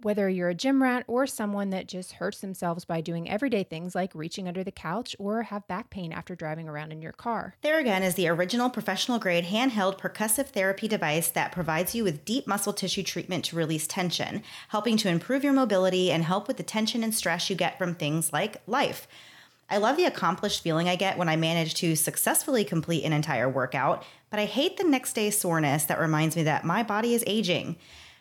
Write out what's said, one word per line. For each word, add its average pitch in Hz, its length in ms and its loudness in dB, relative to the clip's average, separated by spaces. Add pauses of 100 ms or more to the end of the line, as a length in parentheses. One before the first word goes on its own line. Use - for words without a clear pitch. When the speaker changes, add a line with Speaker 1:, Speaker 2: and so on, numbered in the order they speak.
Speaker 1:
whether 208 260 2
you're 180 220 0
a 180 40 0
gym 262 300 2
rat 247 240 2
or 247 180 2
someone 202 440 -2
that 190 180 -4
just 185 240 -10
hurts - 300 -6
themselves 180 420 -4
by 165 160 -2
doing 170 300 -4
everyday 214 340 0
things 175 320 -8
like 190 180 -2
reaching 170 320 -8
under 180 160 -4
the 180 120 -6
couch 190 440 -6
or 214 260 -2
have 208 260 -8
back 190 200 -6
pain 175 220 -8
after 170 240 -10
driving 160 320 -6
around 151 240 -8
in 156 100 -12
your 156 120 -12
car. 208 500 -6
Speaker 2:
Theragun 285 380 2
is 185 140 2
the 180 120 2
original 226 420 2
professional-grade 196 760 0
handheld 208 520 2
percussive 220 500 -2
therapy 196 420 0
device 165 400 2
that - 240 -2
provides 165 420 0
you 233 80 0
with 160 220 0
deep 254 200 0
muscle 208 280 0
tissue 190 300 -2
treatment - 420 -4
to - 100 -4
release 160 320 0
tension, 180 560 -2 (240)
helping 214 300 2
to 214 100 2
improve 240 380 2
your 277 80 4
mobility 185 580 4
and 165 140 2
help 196 240 0
with 262 80 -2
the 190 60 -6
tension 220 420 -2
and 220 100 -2
stress 175 340 0
you 196 60 0
get 175 220 0
from 175 180 -2
things 160 380 -2
like 196 340 -2
life. 240 400 -2 (600)
I 185 80 2
love 226 200 4
the 359 80 6
accomplished 196 560 0
feeling 165 260 2
I 180 80 2
get 190 220 0
when 175 100 2
I 160 80 4
manage 160 400 2
to 165 200 2
successfully 240 680 2
complete 165 400 0
an 156 80 2
entire 147 380 2
workout, 131 560 0 (240)
but 208 100 -4
I 208 60 0
hate 285 320 -2
the 392 80 0
next 269 260 2
day 214 180 0
soreness 160 560 2
that - 140 0
reminds 156 380 2
me 165 60 2
that 147 200 2
my 190 200 2
body 220 300 0
is 226 140 2
aging. 175 480 0 (460)